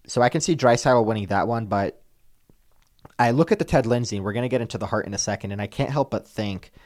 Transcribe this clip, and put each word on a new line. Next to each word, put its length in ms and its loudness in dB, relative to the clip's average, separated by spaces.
so 140 -2
I 100 6
can 100 -2
see 160 -2
Draisaitl 480 4
winning 220 -2
that 200 0
one, 200 -2
but 360 -2
I 100 6
look 220 2
at 80 0
the 40 0
Ted 220 2
Lindsay, 300 0
and 80 -6
we're 80 -4
gonna 160 -4
get 140 0
into 160 -6
the 80 -4
Hart 200 -2
in 80 -10
a 40 -6
second, 340 -4
and 100 -6
I 60 -6
can't 220 -4
help 200 -2
but 160 -4
think 460 -8